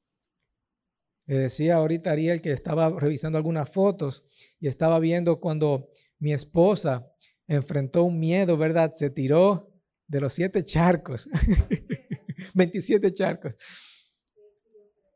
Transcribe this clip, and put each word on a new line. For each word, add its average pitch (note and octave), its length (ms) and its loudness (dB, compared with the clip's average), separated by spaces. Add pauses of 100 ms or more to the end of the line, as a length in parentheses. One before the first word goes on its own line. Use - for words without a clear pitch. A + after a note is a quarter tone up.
(1300)
Le C#3 100 -2
decía D3+ 380 0
ahorita E3 340 0
a D#3 40 0
Ariel D#3+ 280 -2
que E3 100 -4
estaba D#3+ 380 0 (100)
revisando D#3 380 -2
algunas D#3 320 -4
fotos F#3+ 560 -2 (340)
y D3 80 -4
estaba E3 300 2
viendo E3 420 0
cuando D3+ 500 -2 (280)
mi D3 160 -2
esposa E3 760 0 (380)
enfrentó C#3+ 580 0
un F3 140 0
miedo, E3+ 400 2
¿verdad? D#3+ 380 2
Se C#3+ 160 -4
tiró D#3+ 600 2 (360)
de C#3+ 140 -4
los C#3 120 -4
siete F#3+ 320 -2
charcos, E3 680 0
<laughs> - 1200 -2
veintisiete F#3 580 2
charcos. E3+ 420 -6 (1600)